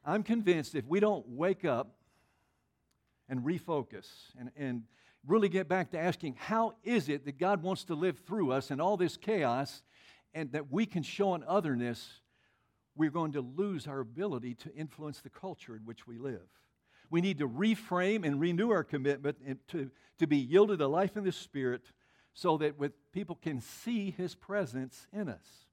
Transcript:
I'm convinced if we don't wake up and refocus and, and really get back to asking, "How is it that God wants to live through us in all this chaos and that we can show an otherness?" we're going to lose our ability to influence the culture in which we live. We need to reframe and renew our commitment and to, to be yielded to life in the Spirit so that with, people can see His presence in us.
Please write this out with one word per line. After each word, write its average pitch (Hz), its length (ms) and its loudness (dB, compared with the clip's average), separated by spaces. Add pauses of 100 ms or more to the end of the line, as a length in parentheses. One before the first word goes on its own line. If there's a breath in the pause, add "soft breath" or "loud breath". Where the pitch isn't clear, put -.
I'm 185 200 0
convinced 196 500 2
if 127 140 -2
we 185 120 2
don't 202 300 4
wake 175 340 0
up 131 360 0 (1300)
and 131 120 -4
refocus 143 640 -4 (300)
and, 120 200 -12
and 123 260 -4 (420 soft breath)
really 202 240 4
get 175 200 0
back 180 220 0
to 170 80 -4
asking, 165 340 -2
"How 226 500 -2
is 196 260 2
it 143 160 -2
that 139 120 -8
God 180 240 2
wants 180 240 -4
to 170 100 -4
live 170 240 -2
through 175 320 0
us 135 200 0
in 139 100 -2
all 196 160 2
this 175 200 0
chaos 139 680 0 (500 soft breath)
and 151 180 -6
that 147 200 -6
we 202 160 2
can 165 160 -4
show 196 320 0
an 151 80 -8
otherness?" 131 800 -2 (760)
we're 151 140 2
going 160 220 -2
to 143 100 -2
lose 151 460 -4
our 139 120 -6
ability 123 540 -4
to 156 220 -14
influence 151 460 -10
the 143 80 -18
culture 147 460 -14
in 110 80 -14
which 113 220 -14
we 117 140 -14
live. 120 280 -8 (640 soft breath)
We 170 120 4
need 180 180 2
to 147 80 2
reframe 190 760 2
and 143 160 2
renew 175 300 4
our 185 140 4
commitment 143 600 0
and 131 140 -8 (120)
to, 135 200 -4 (300 soft breath)
to 165 80 4
be 143 100 6
yielded 180 400 6
to 147 100 2
life 190 300 2
in 208 60 -4
the 185 80 0
Spirit - 600 -4 (440 soft breath)
so 160 220 2
that 147 200 0
with, 143 140 -2 (200)
people 175 240 -6
can 139 260 -4
see 208 500 -4
His 180 240 -6
presence 131 760 -6
in 202 160 -6
us. - 460 -14